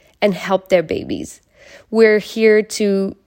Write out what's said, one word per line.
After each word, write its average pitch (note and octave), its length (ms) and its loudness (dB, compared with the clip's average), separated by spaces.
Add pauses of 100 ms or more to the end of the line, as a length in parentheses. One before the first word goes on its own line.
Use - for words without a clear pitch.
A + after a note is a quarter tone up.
(200)
and G#3 140 0
help F#3+ 340 -4
their F3+ 140 2
babies. - 580 -8 (500)
We're G#3+ 280 4
here G#3+ 440 2
to G3 540 -2 (100)